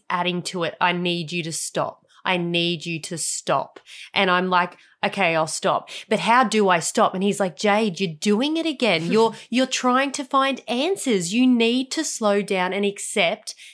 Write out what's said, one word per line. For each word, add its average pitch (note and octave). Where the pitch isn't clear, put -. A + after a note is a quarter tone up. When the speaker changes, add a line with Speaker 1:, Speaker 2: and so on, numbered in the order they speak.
Speaker 1:
adding F3+
to F3+
it. D#3+
I F3
need F3
you F3
to D#3+
stop. -
I F#3
need E3+
you E3
to E3+
stop." -
And F#3+
I'm F3+
like, F3+
"Okay, F3
I'll D#3+
stop. D3+
But A3
how A3+
do G#3
I F3
stop?" G3
And F#3
he's G3
like, F#3+
"Jade, G#3
you're F3+
doing B3+
it E4
again. A3
Speaker 2:
<laughs> F3
Speaker 1:
You're, G#3+
you're B3+
trying B3+
to C#4+
find C4+
answers. A#3+
You B3
need B3
to D#4+
slow G#3
down F#3+
and G3+
accept G3+